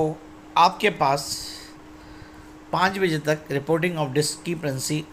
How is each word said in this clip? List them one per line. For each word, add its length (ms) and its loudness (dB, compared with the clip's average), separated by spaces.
आपके 320 6
पास 360 2
पाँच 260 2
बजे 220 2
तक 300 -2
reporting 480 0
of 180 0
discrepancy 840 -2